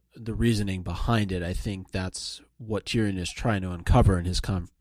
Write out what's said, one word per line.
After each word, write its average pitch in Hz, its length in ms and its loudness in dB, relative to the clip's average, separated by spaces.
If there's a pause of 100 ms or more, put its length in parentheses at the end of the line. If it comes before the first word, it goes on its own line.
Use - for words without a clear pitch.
(160)
the 113 180 -8
reasoning 104 500 2
behind 98 480 0
it. 90 120 -2
I 87 100 -2
think 95 380 -6
that's - 500 -8 (160)
what 110 280 -4
Tyrion 107 320 0
is 87 140 -4
trying 104 320 0
to 92 80 -4
uncover 95 480 6
in 85 60 -2
his 90 140 -2
con-, 87 300 -2 (120)